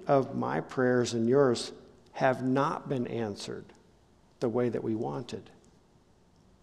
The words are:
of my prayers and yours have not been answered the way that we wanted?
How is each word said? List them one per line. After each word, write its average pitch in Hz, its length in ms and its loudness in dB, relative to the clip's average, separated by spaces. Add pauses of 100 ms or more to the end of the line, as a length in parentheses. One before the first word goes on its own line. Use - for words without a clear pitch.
of 127 280 4
my 127 240 -2
prayers 123 540 2
and 117 160 0
yours 131 420 4 (420)
have 127 300 0
not 139 460 0
been 127 180 -2
answered - 580 -6 (760)
the 127 100 0
way 123 200 0
that 110 140 -4
we 110 120 -2
wanted? 131 540 -8 (1120)